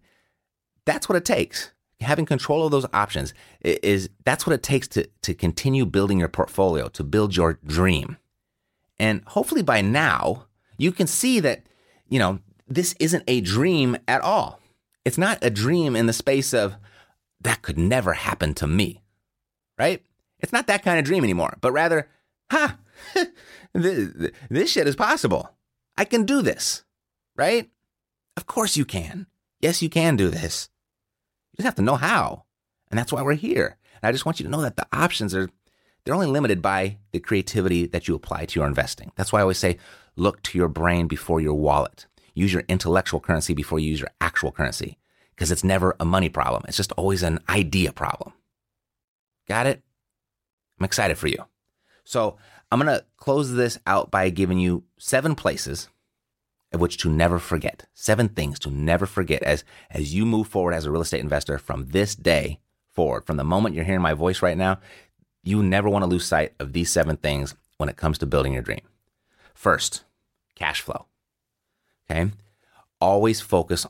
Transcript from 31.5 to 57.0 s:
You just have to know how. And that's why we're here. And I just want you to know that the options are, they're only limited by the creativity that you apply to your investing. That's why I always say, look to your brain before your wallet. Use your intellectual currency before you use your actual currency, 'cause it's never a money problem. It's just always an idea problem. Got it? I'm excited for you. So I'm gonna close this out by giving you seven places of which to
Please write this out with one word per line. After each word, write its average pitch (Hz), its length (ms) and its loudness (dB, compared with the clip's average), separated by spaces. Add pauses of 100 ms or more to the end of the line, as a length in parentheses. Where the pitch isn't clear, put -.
You - 60 -20
just 196 80 -2
have 254 100 0
to 98 80 0
know 131 140 2
how. 147 480 0 (440)
And 104 80 2
that's 123 160 -2
why 110 80 -2
we're 143 140 2
here. 147 420 0 (240)
And 110 80 2
I - 20 4
just 131 140 -2
want 160 140 -2
you - 60 -6
to - 60 -6
know 151 100 -2
that 123 140 -2
the - 160 -6
options 113 440 -2
are, 95 160 -2 (520)
they're 143 120 -2
only 185 100 0
limited 135 380 2
by 98 340 0 (140)
the 95 80 -4
creativity 92 680 0
that 85 220 -4
you 85 80 0
apply 76 300 -6
to - 140 -4
your 71 80 2
investing. - 480 -4
That's - 160 -4
why 107 60 4
I 104 60 6
always 95 160 2
say, 90 180 0 (380)
look 92 280 0
to - 140 -6
your 87 100 4
brain 82 400 2
before 80 320 -2
your 76 140 0
wallet. 73 540 0 (260)
Use 95 180 0
your 90 160 0
intellectual 87 520 0
currency 82 340 -2
before 73 240 -4
you 78 140 0
use 78 80 -2
your 67 100 -8 (100)
actual 82 320 -2
currency, - 460 -6 (400)
'cause 78 140 -2
it's 90 120 -2
never 92 360 2
a 82 60 -2
money 90 220 2
problem. 64 400 -2
It's - 100 -6
just 98 160 -2
always 92 280 -2
an 82 260 -2
idea 92 460 0
problem. - 400 -8 (1120)
Got 117 200 0
it? - 160 -4 (960)
I'm 95 60 -2
excited 95 340 0
for 78 80 -2
you. - 180 -4 (580)
So 110 340 -4 (340)
I'm 117 80 2
gonna 143 240 0 (140)
close 139 340 0
this 120 340 0
out 95 240 0
by 95 220 2
giving 92 260 2
you 90 280 0 (120)
seven 139 380 0
places - 520 -4 (840)
of 82 100 0
which 87 160 0
to - 100 -2